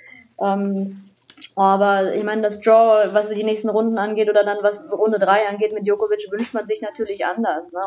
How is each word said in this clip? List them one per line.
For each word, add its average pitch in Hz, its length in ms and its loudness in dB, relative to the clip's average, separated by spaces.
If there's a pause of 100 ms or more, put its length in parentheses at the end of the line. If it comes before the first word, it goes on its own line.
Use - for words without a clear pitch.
(440)
Ähm, 196 600 -4 (520)
aber 196 600 2
ich 214 100 -4
meine, 214 160 -4
das 208 180 -2
Draw, 220 540 6
was 214 160 0
die 214 160 -4
nächsten 214 240 -2
Runden 220 280 0
angeht 214 320 -2
oder 208 140 4
dann 208 180 -2
was 208 300 -2
Runde 208 280 0
drei 196 280 2
angeht 208 260 -2
mit 208 120 -6
Djokovic, 208 460 -2
wünscht 226 220 -6
man 214 140 -6
sich 214 140 -4
natürlich 208 440 -6
anders, 185 460 -4
ne? 175 160 -8